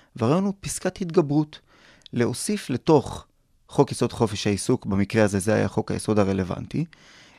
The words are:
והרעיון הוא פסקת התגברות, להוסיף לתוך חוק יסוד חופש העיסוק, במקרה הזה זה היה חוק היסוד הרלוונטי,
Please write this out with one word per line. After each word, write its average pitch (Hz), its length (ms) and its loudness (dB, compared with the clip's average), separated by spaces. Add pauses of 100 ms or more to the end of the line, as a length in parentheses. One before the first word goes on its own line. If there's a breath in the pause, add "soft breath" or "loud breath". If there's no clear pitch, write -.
(160 soft breath)
והרעיון 139 300 2
הוא 196 140 -2
פסקת - 420 -6
התגברות, 156 580 0 (540 soft breath)
להוסיף 123 560 -2
לתוך - 560 2 (420)
חוק - 240 2
יסוד - 220 -2
חופש 107 340 -2
העיסוק, 104 380 0
במקרה 101 380 2
הזה 101 160 2
זה 104 140 0
היה 104 140 0
חוק - 240 -4
היסוד 104 280 0
הרלוונטי, 98 640 -2 (540 soft breath)